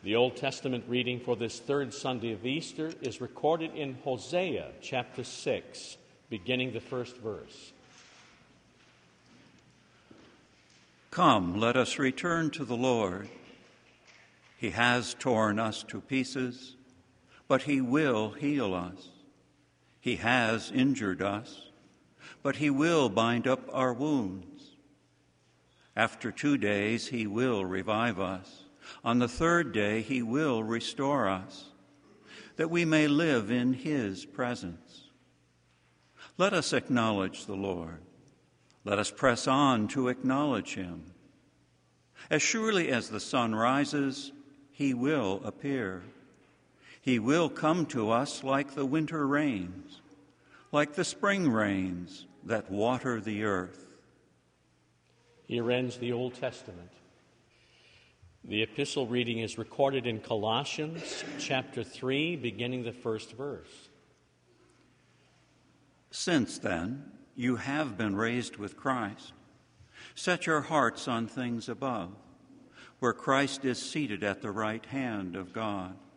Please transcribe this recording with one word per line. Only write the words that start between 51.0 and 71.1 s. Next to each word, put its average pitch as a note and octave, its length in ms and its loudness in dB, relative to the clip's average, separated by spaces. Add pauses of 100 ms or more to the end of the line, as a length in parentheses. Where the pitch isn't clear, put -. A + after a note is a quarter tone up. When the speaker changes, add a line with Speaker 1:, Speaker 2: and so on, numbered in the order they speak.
Speaker 2:
spring G3 460 2
rains F#2+ 760 0 (200)
that G#2 260 -2
water A#2 500 0
the G#2 240 -4
earth. F#2 400 -2 (1600)
Speaker 1:
Here A#2 240 -2
ends B2 280 0
the A#2+ 140 -4
Old B2 240 -4
Testament. F#2 560 -10 (1500)
The G#2+ 180 0
epistle C#3 440 -2
reading A#2 340 0
is A2+ 180 -6
recorded C3+ 480 0
in A2 140 -2
Colossians C#3 1040 -2 (140)
chapter B2+ 460 -4
three, C#3+ 500 -2
beginning A#2+ 480 -4
the A2+ 100 -6
first A2 400 -6
verse. B2+ 580 -12 (2250)
Speaker 2:
Since D#3 460 2
then, G2+ 520 -2 (260)
you B2 200 2
have C3+ 420 -2
been G#2 180 0
raised A2+ 400 -2
with G2+ 200 -10
Christ. A#2+ 560 -4 (840)
Set - 320 -2
your D#3 160 2
hearts C#3 460 2
on A2+ 180 0